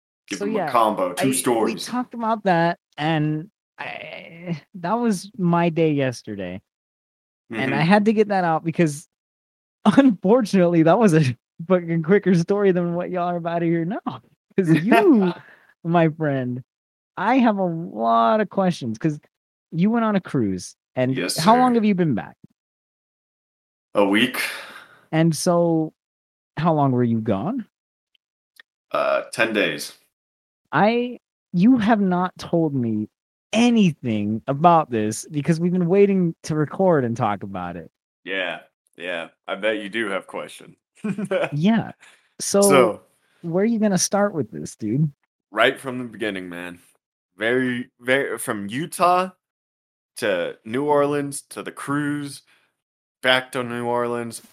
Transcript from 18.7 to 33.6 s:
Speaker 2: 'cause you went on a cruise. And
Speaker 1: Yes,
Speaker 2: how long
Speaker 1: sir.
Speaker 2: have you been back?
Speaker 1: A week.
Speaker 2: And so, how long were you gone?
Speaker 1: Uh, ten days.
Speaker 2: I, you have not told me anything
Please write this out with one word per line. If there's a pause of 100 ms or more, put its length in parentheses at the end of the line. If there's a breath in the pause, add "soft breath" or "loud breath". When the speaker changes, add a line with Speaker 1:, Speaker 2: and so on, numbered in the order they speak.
Speaker 2:
'cause (520)
you
went
on
a
cruise. (200)
And
Speaker 1:
Yes,
Speaker 2:
how
long
Speaker 1:
sir.
Speaker 2:
have
you
been
back? (1600)
Speaker 1:
A
week. (720 loud breath)
Speaker 2:
And
so, (640)
how
long
were
you
gone? (1300)
Speaker 1:
Uh,
ten
days. (760)
Speaker 2:
I, (340)
you
have
not
told
me (440)
anything